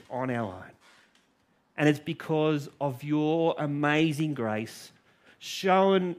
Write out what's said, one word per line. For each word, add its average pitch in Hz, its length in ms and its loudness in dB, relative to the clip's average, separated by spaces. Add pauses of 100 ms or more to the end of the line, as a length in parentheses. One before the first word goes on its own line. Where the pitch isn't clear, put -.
(100)
on 127 200 -4
our 117 240 -4
own. 92 160 -16 (1080)
And 147 120 4
it's 147 100 4
because 156 720 -2 (120)
of 135 240 -4
your 151 540 0
amazing 151 760 0
grace 110 580 -6 (460)
shown 190 800 2